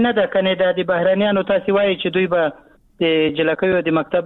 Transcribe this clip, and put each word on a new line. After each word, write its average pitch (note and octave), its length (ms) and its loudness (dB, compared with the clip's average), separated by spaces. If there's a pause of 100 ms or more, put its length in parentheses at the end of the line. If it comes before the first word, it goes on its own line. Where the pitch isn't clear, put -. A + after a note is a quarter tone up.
نه A#3+ 60 0
ده، G#3+ 120 0 (100)
کنې F#3+ 280 0
دا F#3 100 2
د F3+ 80 -4 (120)
بهرنیانو، F#3+ 600 0
تاسې F#3+ 240 0
وایي G3+ 200 2
چې - 180 -6
دوی F#3 200 2
به E3+ 80 2 (580)
د E3+ 40 0 (340)
جلکیو E3+ 500 0
د - 0 - (120)
مکتب F3 260 -2